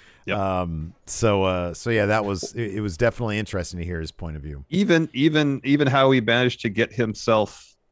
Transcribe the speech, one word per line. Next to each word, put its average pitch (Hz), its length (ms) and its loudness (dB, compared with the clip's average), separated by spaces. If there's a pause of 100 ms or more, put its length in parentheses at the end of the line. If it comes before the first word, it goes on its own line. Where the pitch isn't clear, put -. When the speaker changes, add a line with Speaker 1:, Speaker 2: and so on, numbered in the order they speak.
(240)
Speaker 1:
Yep. 98 140 -4
Speaker 2:
Um, 90 560 -4 (120)
so, 101 360 2
uh, 90 320 -2
so - 160 -6
yeah, 107 160 2
that 107 180 2
was, 98 300 -4
it, 107 220 -6
it 107 40 -4
was 101 160 -4
definitely 110 440 0
interesting 92 400 -6
to 85 40 -6
hear 85 160 -6
his 80 120 -8
point 80 240 -10
of 73 60 -12
view. 71 280 -12
Speaker 1:
Even, 170 440 2
even, 147 500 2
even 143 240 4
how 135 240 4
he 131 80 6
managed 120 400 2
to - 80 -2
get 104 240 0
himself. 110 840 0 (180)